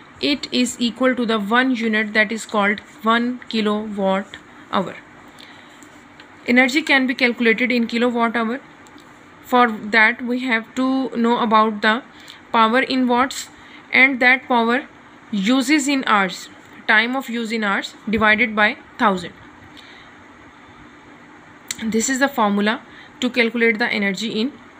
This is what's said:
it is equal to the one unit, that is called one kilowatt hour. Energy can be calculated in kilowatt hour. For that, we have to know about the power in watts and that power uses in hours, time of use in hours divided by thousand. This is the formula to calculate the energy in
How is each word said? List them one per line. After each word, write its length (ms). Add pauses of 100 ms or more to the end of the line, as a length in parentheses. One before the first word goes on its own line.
(200)
it 320
is 280
equal 360
to 100
the 140
one 360
unit, 380
that 180
is 140
called 360 (220)
one 440
kilowatt 920 (340)
hour. 240 (1500)
Energy 360
can 260
be 60
calculated 580
in 160
kilowatt 480
hour. 240 (840)
For 280
that, 500
we 200
have 340
to 420
know 220
about 420
the 220 (480)
power 300
in 260
watts 420 (420)
and 280
that 280
power 400 (440)
uses 560
in 180
hours, 440 (380)
time 280
of 140
use 220
in 120
hours 320 (120)
divided 480
by 220 (220)
thousand. 340 (2500)
This 260
is 100
the 80
formula 540 (400)
to 100
calculate 480
the 80
energy 520
in 140 (260)